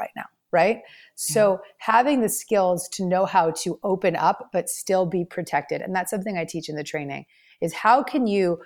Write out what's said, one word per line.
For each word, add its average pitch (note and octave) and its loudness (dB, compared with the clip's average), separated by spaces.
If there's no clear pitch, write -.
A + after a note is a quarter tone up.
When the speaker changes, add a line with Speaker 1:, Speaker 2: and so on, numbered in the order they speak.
Speaker 1:
right - -8
now, - -10
right? F#3 4
Speaker 2:
Yeah. - -14
Speaker 1:
So G3+ 2
having B3+ 4
the A3 2
skills F3+ 0
to G3 -6
know F#3 2
how E3 2
to F3 -4
open F#3+ 0
up F#3 0
but F3 -2
still F#3 -2
be F3 -2
protected, D#3 -6
and F#3 -6
that's F3+ -4
something F#3+ -6
I E3 -2
teach E3 -8
in D#3 -8
the D3 -6
training, C#3+ -8
is E3+ -2
how B3 4
can C4+ 0
you F#3+ 2